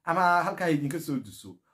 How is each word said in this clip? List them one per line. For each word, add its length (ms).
ama 380
halkaa 260
idinka 300
soo 200
duso. 360